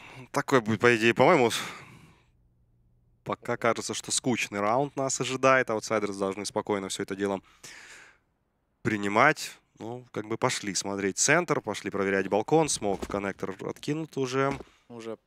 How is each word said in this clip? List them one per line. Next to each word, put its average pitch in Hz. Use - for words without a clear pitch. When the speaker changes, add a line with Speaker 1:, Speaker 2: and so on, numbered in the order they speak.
Speaker 1:
Такой 139
будет, 107
по 120
идее, 113
по-моему, 127
пока 117
кажется, 110
что -
скучный -
раунд 123
нас 135
ожидает. 131
Аутсайдеры 107
должны 98
спокойно 101
всё 98
это 98
дело 98
принимать. 110
Ну, 120
как 107
бы 110
пошли 107
смотреть 98
центр, 151
пошли 101
проверять 98
балкон. 135
Смог 98
в -
коннектор 98
откинут 151
уже. 135
Speaker 2:
Уже 113